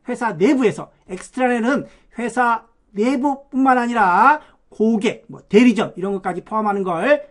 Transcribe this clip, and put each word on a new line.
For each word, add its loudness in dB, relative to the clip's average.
회사 -6
내부에서 0
엑스트라넷은 -4
회사 -2
내부뿐만 0
아니라 2
고객, -2
뭐 -20
대리점 4
이런 -6
것까지 -8
포함하는 -4
걸 0